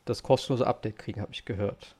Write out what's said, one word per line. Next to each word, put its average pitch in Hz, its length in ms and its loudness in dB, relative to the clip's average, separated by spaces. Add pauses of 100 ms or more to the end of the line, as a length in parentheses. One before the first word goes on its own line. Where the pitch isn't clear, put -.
das - 180 -4
kostenlose 127 420 4
Update - 320 0
kriegen, - 220 -8
hab 104 140 -8
ich - 100 -12
gehört. - 560 -6